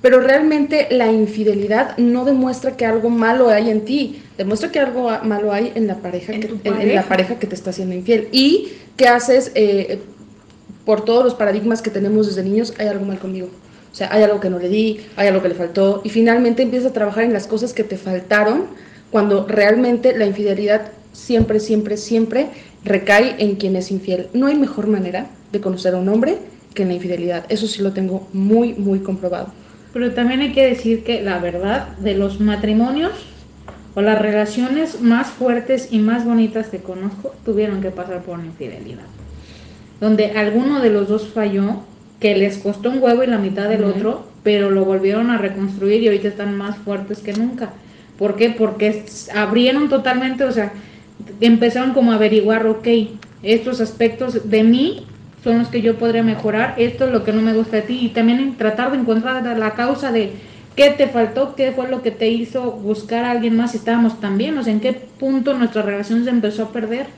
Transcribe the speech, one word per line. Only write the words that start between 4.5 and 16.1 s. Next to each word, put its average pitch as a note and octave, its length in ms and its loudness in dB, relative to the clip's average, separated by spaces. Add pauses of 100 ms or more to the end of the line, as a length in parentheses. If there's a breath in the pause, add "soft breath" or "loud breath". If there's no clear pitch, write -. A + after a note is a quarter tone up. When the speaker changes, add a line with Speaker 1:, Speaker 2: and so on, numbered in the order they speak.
Speaker 1:
que D#4 80 -2
algo B3 300 0
a-, A3 140 -4
malo G#3 280 -2
hay G#3+ 240 -2
en A3 120 0
la F#3+ 80 -2
pareja F3+ 380 -8
Speaker 2:
En G#3+ 80 -6
Speaker 1:
que, G#3+ 60 -6
Speaker 2:
tu A3+ 160 -8
Speaker 1:
en, G#3 180 -2
en G#3+ 140 4
la F#3+ 60 4
Speaker 2:
pareja. - 80 -6
Speaker 1:
pareja F#3 300 0
que G3+ 80 -4
te F3+ 80 -8
está F#3 160 -8
haciendo F#3 240 -6
infiel, G#3+ 360 0
y C#4+ 360 2 (280 loud breath)
que B3+ 120 6
haces, B3 480 4
eh, G3+ 440 2 (880)
por G#3+ 180 2
todos A#3 200 4
los A#3+ 100 2
paradigmas G#3+ 480 0
que A3 80 -4
tenemos G#3 380 0
desde F#3 160 -4
niños, A3 360 -2
"Hay G#3+ 80 -2
algo G3 180 -4
mal G3 140 -6
conmigo". F#3 280 -8 (440 loud breath)
O - 40 -20
sea, - 180 -6
hay G#3+ 100 6
algo G#3 160 2
que F#3+ 120 -2
no F3+ 80 -4
le F3+ 100 -4
di, G#3+ 300 0 (160 loud breath)
hay G3+ 120 2
algo F#3+ 140 2
que F3+ 80 0
le E3+ 60 -2
faltó, G3 480 0
y G#3+ 60 -6
finalmente A#3 540 4